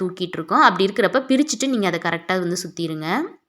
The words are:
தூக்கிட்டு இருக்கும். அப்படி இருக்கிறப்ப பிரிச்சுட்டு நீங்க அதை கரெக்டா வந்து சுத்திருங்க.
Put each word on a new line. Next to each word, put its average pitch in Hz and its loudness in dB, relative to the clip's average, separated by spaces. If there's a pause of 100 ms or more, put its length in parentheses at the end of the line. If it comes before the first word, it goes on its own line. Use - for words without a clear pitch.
தூக்கிட்டு 180 -6
இருக்கும். 165 0
அப்படி 202 4
இருக்கிறப்ப 233 2
பிரிச்சுட்டு 269 2
நீங்க 220 0
அதை 170 0
கரெக்டா 170 -2
வந்து 175 -2 (100)
சுத்திருங்க. 160 -4 (280)